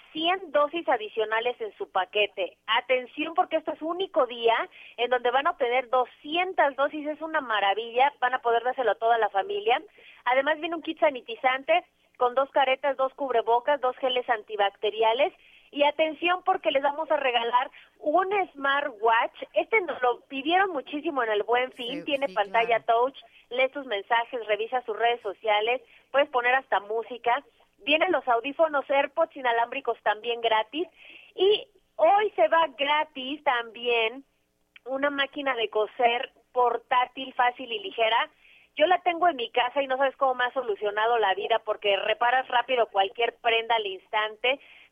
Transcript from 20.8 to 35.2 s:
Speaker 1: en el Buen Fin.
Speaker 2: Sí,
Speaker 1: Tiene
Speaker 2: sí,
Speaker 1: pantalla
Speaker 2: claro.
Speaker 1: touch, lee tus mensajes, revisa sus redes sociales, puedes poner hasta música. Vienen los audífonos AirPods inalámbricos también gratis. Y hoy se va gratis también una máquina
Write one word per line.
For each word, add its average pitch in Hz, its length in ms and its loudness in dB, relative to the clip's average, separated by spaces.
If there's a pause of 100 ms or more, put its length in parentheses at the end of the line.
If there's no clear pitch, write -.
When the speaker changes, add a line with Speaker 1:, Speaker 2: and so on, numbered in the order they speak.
Speaker 1:
en 226 80 -2
el 208 140 0
Buen 247 300 0
Fin. 240 260 -10
Speaker 2:
Sí, - 60 -14
Speaker 1:
Tiene 277 220 -2
Speaker 2:
sí, 190 60 -10
Speaker 1:
pantalla 226 460 0
Speaker 2:
claro. 233 240 2
Speaker 1:
touch, 269 140 -4 (340)
lee 262 180 0
tus 277 160 -10
mensajes, 233 600 -4
revisa 220 340 -2
sus 214 160 -8
redes 240 240 0
sociales, 214 600 -2 (260)
puedes 277 200 2
poner 247 260 2
hasta 254 240 0
música. 226 640 -4 (420)
Vienen 311 260 2
los 294 160 0
audífonos 277 600 0
AirPods 285 480 0
inalámbricos 240 640 -2
también 233 400 -4
gratis. 226 460 -2 (480)
Y 392 320 2 (300)
hoy 392 380 4
se 330 120 4
va 330 280 2
gratis 294 680 -4
también 233 840 -2 (600)
una 269 260 -2
máquina 277 440 -4